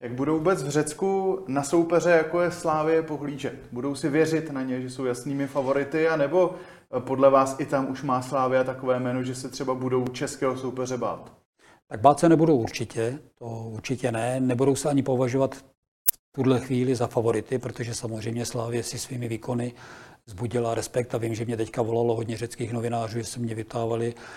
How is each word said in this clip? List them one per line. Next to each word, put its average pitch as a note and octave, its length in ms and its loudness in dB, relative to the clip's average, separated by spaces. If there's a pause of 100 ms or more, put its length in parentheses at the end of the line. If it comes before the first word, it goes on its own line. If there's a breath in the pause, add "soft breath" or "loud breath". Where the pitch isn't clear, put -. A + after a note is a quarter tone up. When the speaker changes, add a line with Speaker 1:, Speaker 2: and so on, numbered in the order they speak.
Speaker 1:
Jak A#2+ 100 -8
budou C#3 260 0
vůbec D#3+ 240 2
v C#3+ 60 -4
Řecku F#3+ 680 0 (100)
na C#3 140 0
soupeře, E3+ 480 4
jako E3 300 4
je F3 100 2
Slavie, D#3+ 520 2
pohlížet? D3 680 -6
Budou B2+ 220 -4
si D#3 140 -2
věřit D#3 420 2
na C3+ 120 -4
ně, B2+ 180 -2
že B2+ 100 -6
jsou C3 140 -8
jasnými C#3 420 -2
favority, C#3 600 2
anebo, D#3+ 460 4 (420 loud breath)
eh, B2 40 0
podle C3+ 300 6
vás C3+ 280 6
i C#3+ 80 -2
tam C3+ 240 0
už C3 120 -6
má B2+ 200 0
Slavia C3 420 2
takové B2+ 360 0
jméno, B2+ 220 -2
že B2+ 120 -4
se B2+ 140 -8
třeba C3 260 -4
budou B2+ 340 0
českého C3 500 -2
soupeře B2+ 380 -4
bát? G2+ 360 -4 (600 soft breath)
Speaker 2:
Tak A2+ 80 -8
bát C#3+ 200 6
se E3+ 80 6
nebudou D#3+ 280 6
určitě, A2+ 640 -2 (200)
to A#2+ 80 -12
určitě A2+ 680 -6
ne. A#2+ 280 -2
Nebudou C3 360 2
se D3 120 -2
ani C#3 140 2
považovat C3 520 0
v - 100 -18 (680)
tuhle B2+ 280 4
chvíli B2+ 340 0
za A#2+ 120 0
favority, A2+ 520 0
protože A#2+ 360 -6
samozřejmě A#2 520 -6
Slavie A#2 360 -4
si B2 160 -8
svými B2 300 -8
výkony A#2+ 440 -4 (540 loud breath)
vzbudila A2+ 480 -2
respekt A#2 400 -2
a A#2+ 40 0
vím, A2+ 160 -2
že A2+ 100 -4
mě A#2 120 -4
teďka A2+ 260 -2
volalo A#2 340 2
hodně A#2 200 -4
řeckých A#2 360 -8
novinářů, A#2 460 -4
že A2+ 60 -6
se A#2+ 160 -10
mě A2+ 140 -4
vyptávali, A#2 600 -2 (220 loud breath)